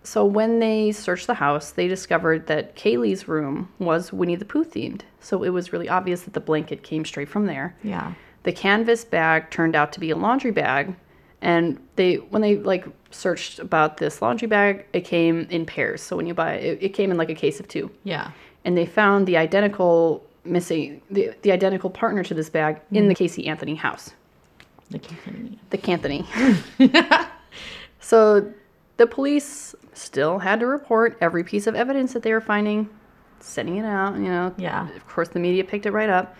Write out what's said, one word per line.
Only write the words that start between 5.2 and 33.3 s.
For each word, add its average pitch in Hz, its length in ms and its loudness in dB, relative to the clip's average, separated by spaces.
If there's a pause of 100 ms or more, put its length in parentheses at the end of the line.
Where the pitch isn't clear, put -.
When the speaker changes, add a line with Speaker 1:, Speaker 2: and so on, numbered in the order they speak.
Speaker 1:
it 180 60 0
was 180 240 -4
really 175 160 -6
obvious 180 320 -2
that - 120 -16
the 156 60 -4
blanket 151 440 -2
came 156 200 -4
straight 143 240 -8
from 208 180 -2
there. 151 380 -6
Speaker 2:
Yeah. 185 300 -6 (300)
Speaker 1:
The 175 100 0
canvas 226 500 2
bag 160 480 0
turned 165 240 0
out 147 180 2
to - 60 -14
be 160 120 -4
a 151 40 0
laundry 233 360 0
bag. 151 440 -2 (460)
And 170 360 2 (200)
they, 180 180 4
when - 260 -2
they, 208 140 4
like, 185 320 -2 (240)
searched - 480 -6
about 160 380 0
this - 240 -4
laundry 226 260 0
bag, 202 460 2
it 175 80 0
came 165 480 0
in 165 160 -4
pairs. 156 360 -4
So - 140 -8
when 170 100 -4
you 170 80 -6
buy 165 220 -2
it, - 260 -4
it 196 80 -2
came 196 220 -2
in, 175 60 0
like, 165 120 -2
a 160 60 -6
case 156 240 -2
of - 80 -16
two. - 240 -8 (140)
Speaker 2:
Yeah. 170 260 -8 (320)
Speaker 1:
And 180 140 2
they 170 80 2
found 202 420 4
the 180 80 2
identical 170 920 4 (200)
missing, 165 560 -2 (100)
the, 196 200 0 (100)
the 202 100 4
identical 185 380 0
partner 208 340 -2
to 190 100 -6
this 156 160 -4
bag 156 300 0 (140)
in 208 120 6
Speaker 2:
Mm. - 40 8
Speaker 1:
the 175 60 6
Casey - 320 -2
Anthony 156 280 -6
house. - 360 -6 (800)
Speaker 2:
The - 100 -12
Canthony. - 600 -16 (100)
Speaker 1:
The 196 80 -4
Canthony. 147 480 -2 (540)
<laughs> - 0 -
Speaker 2:
<laughs> 277 480 6 (720)
Speaker 1:
So 214 520 6 (460)
the 233 100 8
police 285 640 -2 (200)
still 156 460 -2
had 190 200 0
to 240 80 0
report 233 540 2
every 170 220 2
piece 202 240 -2
of 220 80 0
evidence 254 380 0
that 233 100 -4
they 220 100 2
were 220 80 2
finding, 208 480 0 (500)